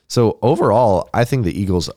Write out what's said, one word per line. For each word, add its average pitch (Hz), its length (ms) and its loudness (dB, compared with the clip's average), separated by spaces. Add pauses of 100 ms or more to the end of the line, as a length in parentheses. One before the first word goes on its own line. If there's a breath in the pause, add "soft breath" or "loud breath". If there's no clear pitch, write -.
So 117 360 0
overall, 113 720 2
I 120 100 0
think 127 200 -2
the 85 140 -4
Eagles 92 380 -2